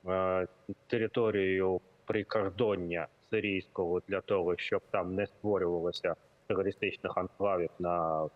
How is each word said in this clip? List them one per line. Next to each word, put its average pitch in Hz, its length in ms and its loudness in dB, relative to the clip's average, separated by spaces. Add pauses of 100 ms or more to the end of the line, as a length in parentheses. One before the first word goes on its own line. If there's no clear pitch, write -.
е, 92 400 0 (400)
територію 98 920 2 (240)
прикордоння 95 1000 0 (220)
сирійського 95 800 0
для 98 140 -2
того, 90 360 0
щоб - 240 -2 (100)
там 92 240 -2
не 101 120 0
створювалося 87 880 0 (320)
терористичних 95 720 -2
анклавів 92 520 0 (100)
на 82 560 0